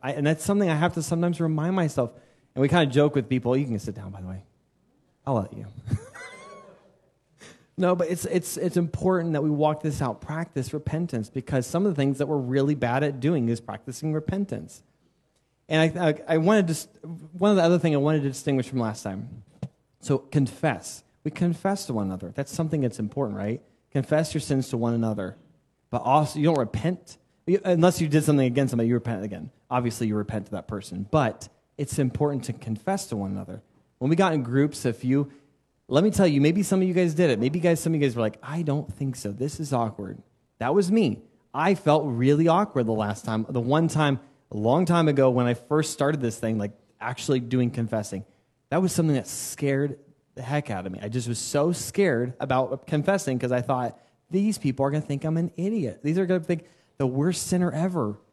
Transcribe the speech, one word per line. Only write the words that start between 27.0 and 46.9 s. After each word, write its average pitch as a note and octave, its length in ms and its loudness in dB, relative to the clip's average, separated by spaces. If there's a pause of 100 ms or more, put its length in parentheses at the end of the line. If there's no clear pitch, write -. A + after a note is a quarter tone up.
You, F#3+ 180 2
unless F3 360 6
you D#3 80 2
did D3 160 4
something C#3 220 4
against B2 240 2
somebody, A#2 180 2
you A#2+ 60 2
repent A2+ 300 -2
again. G2+ 260 -10 (200)
Obviously, B2 380 -2
you G#2+ 80 0
repent G#2 300 -4
to - 60 -18
that F#2+ 140 -8
person. G2 460 -10
But C3+ 360 0 (280)
it's D3 240 -4
important C#3 440 0
to A#2+ 80 -6
confess A2+ 540 -6
to A2+ 100 -8
one G2 140 -4
another. G2 320 -10 (360)
When C3 120 0
we E3 60 2
got F3 180 2
in D3 80 0
groups, C#3 420 0
if A#2+ 200 -4
you, C#3 260 2 (600)
let D3 140 6
me G#3+ 60 4
tell F#3+ 160 4
you, C#3 160 4
maybe E3+ 200 4
some F#3+ 200 2
of F#3 40 2
you F#3 60 0
guys E3+ 220 2
did E3 160 4
it. A2 80 2
Maybe C3+ 200 0
you D#3+ 40 -4
guys, E3+ 180 2
some E3 140 0
of D3 60 2
you C#3+ 60 4
guys A#2+ 80 0
were A#2 60 -2
like, A2 220 -2
"I D#3 180 -6
don't D3 320 -4
think C3+ 240 -6
so. G2+ 160 -6
This B2+ 260 -6
is C#3+ 140 -8
awkward." G#2+ 460 -4 (400)
That B2+ 160 0
was F#3+ 180 2
me. F#3+ 300 2 (320)
I E3+ 200 2
felt D3+ 300 4
really C#3+ 420 4
awkward E3+ 380 2
the A2 80 0
last G#2+ 320 -2
time, A2 240 -4
the B2 120 -2
one D3+ 280 2
time, D3 320 0 (300)
a G#2+ 80 -10
long B2+ 260 2
time E3 240 4
ago C3+ 220 4
when B2 160 2
I A#2+ 80 2
first D3+ 400 -2
started D3 260 0
this A2+ 180 -2
thing, A2 200 -2
like, G#2 140 -4 (280)